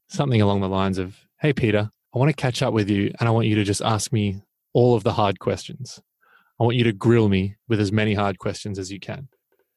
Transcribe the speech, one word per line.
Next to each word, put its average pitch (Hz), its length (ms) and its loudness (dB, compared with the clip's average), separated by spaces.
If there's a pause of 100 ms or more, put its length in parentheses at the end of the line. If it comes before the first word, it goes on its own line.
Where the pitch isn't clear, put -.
something 131 340 0
along 101 200 2
the 95 80 -2
lines 95 300 -2
of, 92 180 -8 (220)
"Hey, 151 140 0
Peter, 104 360 0 (240)
I 120 60 -2
want 143 100 4
to - 120 -2
catch 127 200 -2
up 120 120 0
with 104 160 0
you 101 300 0
and 117 80 0
I 117 40 2
want 113 160 2
you 107 80 2
to 104 80 2
just 98 180 -2
ask 113 320 -2
me 101 280 -2 (320)
all 120 220 4
of 101 80 -2
the 110 100 0
hard 98 260 0
questions. - 640 -8 (580)
I 120 40 2
want 120 140 2
you 117 80 2
to 117 80 2
grill 113 340 4
me 98 300 0 (100)
with 110 140 0
as 98 100 0
many 107 220 0
hard 101 240 -2
questions 101 420 -8
as 95 120 -10
you 98 80 -12
can." 139 280 -12 (500)